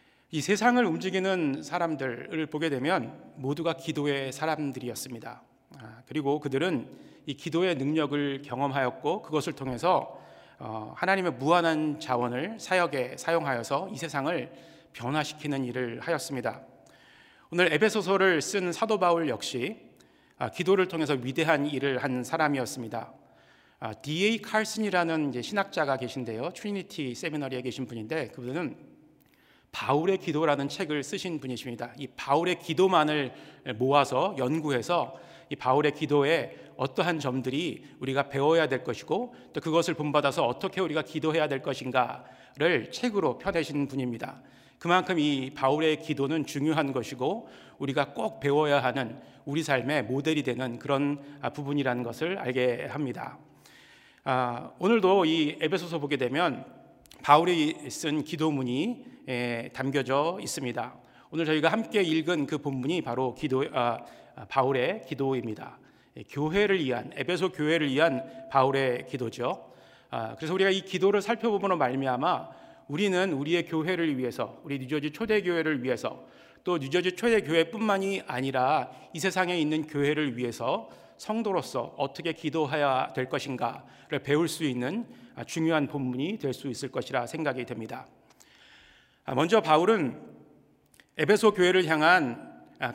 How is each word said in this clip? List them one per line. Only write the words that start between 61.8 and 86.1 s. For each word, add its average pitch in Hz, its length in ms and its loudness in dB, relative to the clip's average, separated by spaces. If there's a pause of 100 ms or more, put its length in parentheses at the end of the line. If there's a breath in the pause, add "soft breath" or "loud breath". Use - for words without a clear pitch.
읽은 160 440 2
그 151 120 -2
본문이 143 440 -2
바로 123 340 -2
기도, 131 360 0
아, 120 280 0 (340 loud breath)
아, 107 120 -16
바울의 135 600 2
기도입니다. 127 720 -4 (380 soft breath)
예, 110 80 -14
교회를 180 600 0
위한, 120 300 -2
에베소 170 380 -2
교회를 151 360 2
위한 139 640 0
바울의 135 560 4
기도죠. 123 640 -4 (380 loud breath)
아, 113 240 -6
그래서 160 200 -4
우리가 190 160 4
이 190 100 2
기도를 190 420 2
살펴보므로 202 540 2
말미암아 135 840 0 (320 loud breath)
우리는 185 400 2
우리의 156 320 0
교회를 165 540 0
위해서, 120 460 -4
우리 139 140 -6
뉴저지 143 340 -4
초대교회를 175 720 0
위해서, 123 440 -4 (360 loud breath)
또 180 140 0
뉴저지 170 400 0
초대교회뿐만이 196 1120 2
아니라 135 640 2 (240 loud breath)
이 165 40 -8
세상에 180 400 0
있는 156 280 0
교회를 143 500 0
위해서 123 540 -2 (260 loud breath)
성도로서 190 800 -2
어떻게 156 380 -4
기도해야 143 800 0
될 127 160 -2
것인가를 131 920 -6
배울 151 240 2
수 165 180 -4
있는, 139 420 -2 (280 loud breath)
아, 123 80 -12
중요한 160 440 0
본문이 135 500 -4